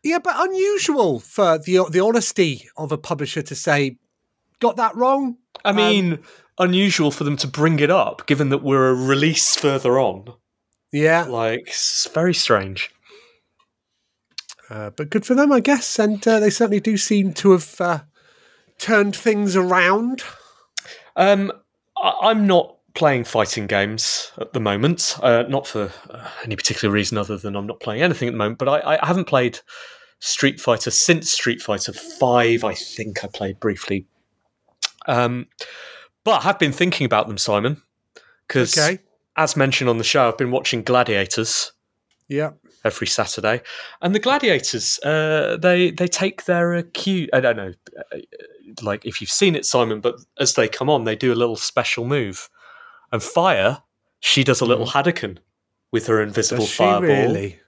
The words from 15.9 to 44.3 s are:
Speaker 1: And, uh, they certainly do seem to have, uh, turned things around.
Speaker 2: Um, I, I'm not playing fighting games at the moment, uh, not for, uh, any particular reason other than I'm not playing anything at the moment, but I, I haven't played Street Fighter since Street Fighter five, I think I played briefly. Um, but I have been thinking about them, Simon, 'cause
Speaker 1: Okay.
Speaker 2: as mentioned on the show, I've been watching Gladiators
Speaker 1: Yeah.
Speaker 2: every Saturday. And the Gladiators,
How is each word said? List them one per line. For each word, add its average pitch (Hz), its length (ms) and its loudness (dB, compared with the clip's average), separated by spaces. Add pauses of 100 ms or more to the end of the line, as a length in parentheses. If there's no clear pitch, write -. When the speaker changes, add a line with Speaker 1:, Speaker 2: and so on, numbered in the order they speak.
Speaker 1:
And, 214 280 0
uh, 226 120 4
they 214 100 4
certainly 208 300 2
do 208 180 0
seem 196 380 0
to 196 160 4
have, 185 300 2
uh, 170 180 0 (760)
turned 202 380 2
things 208 400 0
around. 185 680 2 (920)
Speaker 2:
Um, 196 360 4 (460)
I, - 160 0 (100)
I'm 214 240 4
not 180 300 4 (160)
playing 139 320 2
fighting 104 420 -2
games 104 720 -2
at - 140 -10
the 127 60 -2
moment, 110 640 0
uh, 120 220 4
not 135 240 -4
for, 101 240 -6 (180)
uh, - 180 -18 (160)
any 104 120 -8
particular 101 380 -2
reason 104 240 0
other 101 200 -6
than 101 180 -8
I'm 101 120 -6
not 110 120 -12
playing 113 220 -6
anything 156 260 0
at 120 40 -4
the 120 60 -8
moment, 107 220 -2
but 135 100 0
I, 151 320 0
I 143 40 -2
haven't 180 200 0
played 127 340 0 (600)
Street - 400 -2
Fighter 113 320 0
since - 400 2
Street 113 300 -2
Fighter 104 320 -4
five, 120 680 2
I 101 100 -2
think - 500 -10
I 101 40 -12
played 98 320 -8
briefly. 98 460 -4 (1040)
Um, 123 400 -2 (760)
but 196 180 2
I - 20 -8
have 196 160 0
been 147 140 2
thinking 175 320 0
about 110 220 0
them, 104 100 -8
Simon, 113 440 -2 (680)
'cause 127 300 0
Speaker 1:
Okay. 160 220 2 (360)
Speaker 2:
as 156 220 0
mentioned 135 320 2
on 117 80 2
the 113 60 -4
show, 127 240 2
I've 113 100 -2
been 123 140 -2
watching 127 320 -2
Gladiators 113 880 0 (560)
Speaker 1:
Yeah. 147 240 -4 (320)
Speaker 2:
every 107 240 -2
Saturday. 110 540 -2 (400)
And 180 120 0
the 214 60 2
Gladiators, 208 800 0